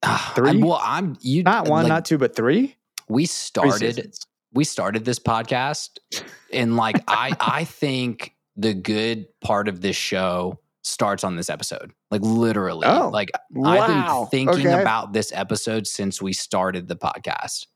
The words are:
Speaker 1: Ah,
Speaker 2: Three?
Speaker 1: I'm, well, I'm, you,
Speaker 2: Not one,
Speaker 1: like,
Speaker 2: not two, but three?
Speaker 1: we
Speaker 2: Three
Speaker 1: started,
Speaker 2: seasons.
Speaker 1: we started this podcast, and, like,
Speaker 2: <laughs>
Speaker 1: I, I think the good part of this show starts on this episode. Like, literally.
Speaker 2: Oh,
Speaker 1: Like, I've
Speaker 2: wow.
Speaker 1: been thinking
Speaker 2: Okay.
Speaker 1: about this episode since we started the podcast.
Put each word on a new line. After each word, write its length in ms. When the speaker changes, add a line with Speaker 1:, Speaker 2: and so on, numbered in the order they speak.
Speaker 1:
Ah, 320
Speaker 2:
Three? 160
Speaker 1:
I'm, 100
well, 220
I'm, 380
you, 240
Speaker 2:
Not 240
one, 160
Speaker 1:
like, 60
Speaker 2:
not 140
two, 140
but 160
three? 400
Speaker 1:
we 140
Speaker 2:
Three 40
Speaker 1:
started, 680
Speaker 2:
seasons. 260
Speaker 1:
we 120
started 400
this 160
podcast, 800
and, 240
like, 280
Speaker 2:
<laughs> 20
Speaker 1:
I, 320
I 240
think 720
the 180
good 520
part 280
of 140
this 120
show 640
starts 380
on 140
this 120
episode. 440
Like, 140
literally. 640
Speaker 2:
Oh, 200
Speaker 1:
Like, 260
I've 200
Speaker 2:
wow. 800
Speaker 1:
been 140
thinking 200
Speaker 2:
Okay. 140
Speaker 1:
about 320
this 200
episode 540
since 340
we 120
started 560
the 80
podcast. 800